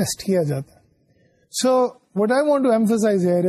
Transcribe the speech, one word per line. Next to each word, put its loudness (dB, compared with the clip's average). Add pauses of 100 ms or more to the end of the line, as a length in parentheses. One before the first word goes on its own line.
ٹیسٹ -6
کیا 0
جاتا -6
ہے۔ -20 (680)
So, 0 (460)
what 0
I 2
want 2
to 4
emphasize 0
here 0